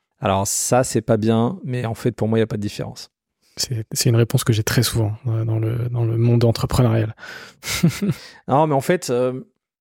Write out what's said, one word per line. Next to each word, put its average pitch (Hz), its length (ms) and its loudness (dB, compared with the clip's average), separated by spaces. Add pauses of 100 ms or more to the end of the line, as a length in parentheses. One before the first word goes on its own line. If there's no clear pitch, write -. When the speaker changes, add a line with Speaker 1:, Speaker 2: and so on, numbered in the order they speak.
(180)
Speaker 1:
Alors 98 280 0
ça, - 360 2
c'est 117 200 -2
pas 113 160 2
bien, 113 440 2
mais 123 240 -6
en 113 80 -4
fait, 113 180 -2
pour - 140 -2
moi, 113 120 2
il - 20 4
n'y 110 40 2
a 104 40 -2
pas 113 80 -6
de 104 60 -6
différence. - 480 -8 (460)
Speaker 2:
C'est, 113 360 -6
c'est - 160 0
une 117 80 4
réponse 120 260 2
que 120 100 2
j'ai 107 120 2
très - 180 0
souvent, 110 300 0 (140)
euh, 113 180 -2
dans 113 140 -2
le, 117 320 -2
dans 120 140 -2
le 113 120 0
monde 120 280 4
entrepreneurial. 110 680 2 (680)
<laughs> - 680 -2
Speaker 1:
Non, 147 180 4
mais 151 80 0
en 135 60 2
fait, 180 300 0
euh, 127 320 0 (380)